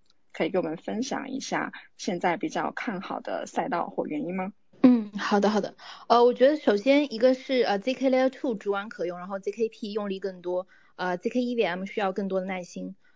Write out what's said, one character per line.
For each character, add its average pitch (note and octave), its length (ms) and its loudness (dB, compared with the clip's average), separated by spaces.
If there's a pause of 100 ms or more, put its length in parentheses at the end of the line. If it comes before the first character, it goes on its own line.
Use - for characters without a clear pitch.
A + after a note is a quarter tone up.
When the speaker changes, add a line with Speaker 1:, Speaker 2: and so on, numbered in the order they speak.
(320)
Speaker 1:
可 - 140 -2
以 D#3 40 -2
给 A3+ 80 0
我 E3+ 60 2
们 D#3+ 140 -6
分 G#3 260 -6
享 - 260 -6
一 - 100 -8
下 - 340 -4 (240)
现 F3+ 220 -4
在 F3 180 2
比 D#3+ 100 -4
较 D#3 240 -4
看 G3 300 -6
好 - 180 -8
的 - 260 -6
赛 - 220 -4
道 E3+ 200 -2
或 - 200 -4
原 D3+ 160 -4
因 F3+ 120 -6
吗？ F#3+ 180 -6 (300)
Speaker 2:
嗯， A#3 300 6
好 G3+ 260 2
的， G#3+ 100 4
好 G#3+ 100 2
的。 - 160 -6 (320)
呃， A#3+ 160 8
我 A#3+ 100 6
觉 A#3 140 6
得 D4+ 100 4
首 G#3 200 2
先 C#4 360 4
一 A3 40 -8
个 B3+ 160 6
是， C4 280 0
呃 G3+ 180 2
，Z B3+ 140 -2
K C4 160 0
Layer B3+ 200 4
two C4 260 -4
逐 G3+ 160 -4
弯 G3+ 160 -2
可 F#3 180 -8
用， F3 120 -6
然 F3+ 100 -12
后 G3 120 -6
Z G3+ 120 -4
K A3+ 180 -2
P G3+ 220 -10
用 G#3 180 -4
力 F#3+ 100 -2
更 F#3 220 -6
多， F3+ 260 -4 (280)
呃 F3+ 220 -2
，Z A3+ 120 -4
K B3 120 0
E A#3+ 140 -2
V A3+ 80 2
M F#3 220 -2
需 G3 140 -6
要 F#3+ 140 0
更 G3 160 -4
多 F#3 100 0
的 F#3 60 -4
耐 F#3 180 -6
心。 F#3 320 -12 (200)